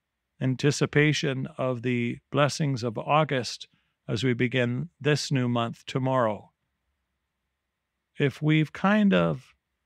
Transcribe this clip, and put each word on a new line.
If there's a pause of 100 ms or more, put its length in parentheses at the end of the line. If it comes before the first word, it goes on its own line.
(400)
Anticipation (100)
of
the (140)
blessings
of
August (400)
as
we
begin (100)
this
new
month
tomorrow. (1700)
If
we've
kind
of (320)